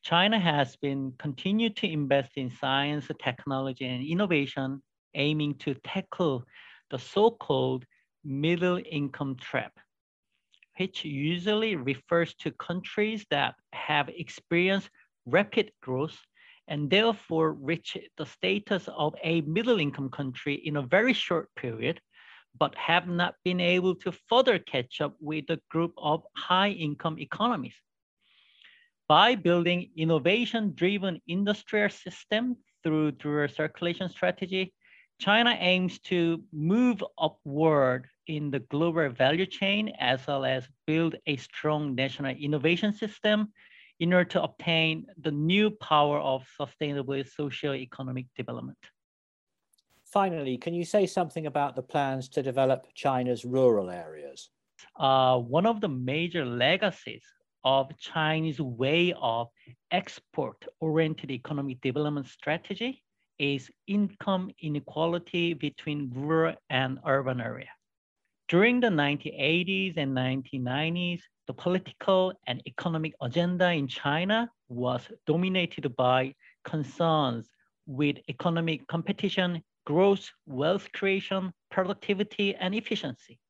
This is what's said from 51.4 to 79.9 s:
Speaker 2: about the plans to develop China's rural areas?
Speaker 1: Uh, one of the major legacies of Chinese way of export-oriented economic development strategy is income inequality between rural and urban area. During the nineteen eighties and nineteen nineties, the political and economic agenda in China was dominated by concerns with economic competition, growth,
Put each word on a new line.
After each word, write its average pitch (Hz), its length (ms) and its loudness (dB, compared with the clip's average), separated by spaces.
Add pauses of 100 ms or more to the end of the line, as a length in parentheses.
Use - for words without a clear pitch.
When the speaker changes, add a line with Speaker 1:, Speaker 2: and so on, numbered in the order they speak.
Speaker 2:
about 143 300 -2
the 127 80 -6
plans 135 460 -2
to 143 120 -2
develop 131 540 2
China's 127 500 0
rural 120 440 4
areas? 78 600 -12 (460)
Speaker 1:
Uh, 131 420 6
one 123 280 0
of 226 140 2
the 208 100 -2
major 147 560 -2
legacies 127 760 0 (400)
of 135 340 2
Chinese 160 640 -2
way 143 600 2
of 117 260 0 (440)
export-oriented 156 1400 -2
economic 135 480 -6
development 143 480 -2
strategy 190 720 -6 (380)
is 139 320 -2 (160)
income 196 640 -2 (100)
inequality 170 920 -2
between 147 600 -6
rural 160 420 0 (140)
and 131 360 -2
urban 131 340 0
area. 117 300 -8 (800)
During 233 320 6
the 233 80 4
nineteen 147 460 0
eighties 180 640 0
and 139 160 -2
nineteen 131 520 -2
nineties, 170 580 -2 (240)
the 135 60 -8
political 185 800 0 (120)
and 127 220 -6
economic 160 540 -4
agenda 175 500 2
in 143 160 0
China 190 640 0 (160)
was 123 340 -2 (240)
dominated 165 720 0
by 131 400 2 (280)
concerns 147 840 0 (380)
with 143 300 0 (120)
economic 165 580 -2
competition, 180 760 -2 (220)
growth, 190 440 2 (160)